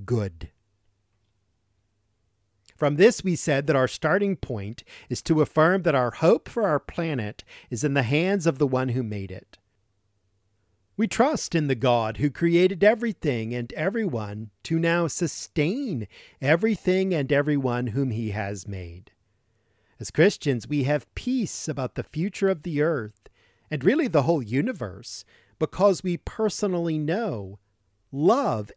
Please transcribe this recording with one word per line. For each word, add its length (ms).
good." 480
From 180
this, 300
we 100
said 320
that 100
our 120
starting 480
point 480
is 140
to 200
affirm 400
that 140
our 160
hope 360
for 140
our 160
planet 640
is 140
in 120
the 100
hands 420
of 120
the 80
one 240
who 120
made 300
it. 260
We 120
trust 480
in 100
the 80
God 440
who 120
created 540
everything 680
and 200
everyone 800
to 160
now 300
sustain 1000
everything 720
and 200
everyone 560
whom 240
he 180
has 380
made. 420
As 140
Christians, 560
we 160
have 320
peace 500
about 300
the 80
future 440
of 140
the 180
earth 480
and 100
really 240
the 160
whole 180
universe 840
because 460
we 120
personally 800
know, 640
love, 640